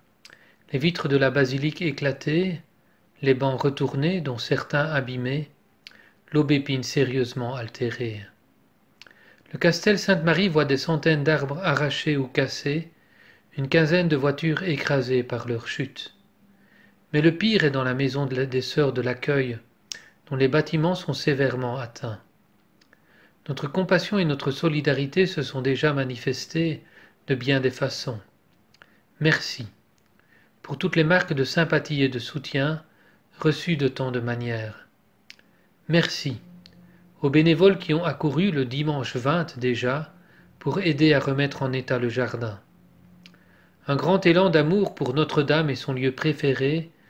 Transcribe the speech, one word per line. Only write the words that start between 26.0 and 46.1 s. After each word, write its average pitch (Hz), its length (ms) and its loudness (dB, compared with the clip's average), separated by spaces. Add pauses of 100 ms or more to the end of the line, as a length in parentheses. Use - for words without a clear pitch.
de 139 80 2
bien 131 260 2
des 127 100 2
façons. 123 480 -6 (1040)
Merci 143 480 0 (920)
pour 139 160 -10
toutes 175 180 -2
les 160 80 6
marques 180 300 4
de 135 100 2
sympathie 156 580 0
et 135 60 4
de 123 100 -2
soutien 143 640 -4 (560)
reçues 156 380 0
de 139 120 0
tant 131 220 -4
de 123 100 -2
manières. 117 680 -6 (1000)
Merci 151 520 0 (800)
aux 143 100 2
bénévoles 160 480 6
qui - 160 -2
ont 170 100 0
accouru 156 460 0
le 143 140 0
dimanche 139 520 -4
vingt 143 420 -2
déjà 123 540 -2 (460)
pour 147 220 -2
aider 156 340 4
à 135 60 4
remettre 139 420 -2
en 131 100 -2
état 131 260 -2
le 120 100 0
jardin. 117 500 -4 (1300)
Un 143 80 0
grand 170 320 2
élan 180 240 6
d'amour 165 440 2
pour 127 200 -4
Notre-Dame 147 560 2
et 123 60 -2
son - 160 -6
lieu 131 200 0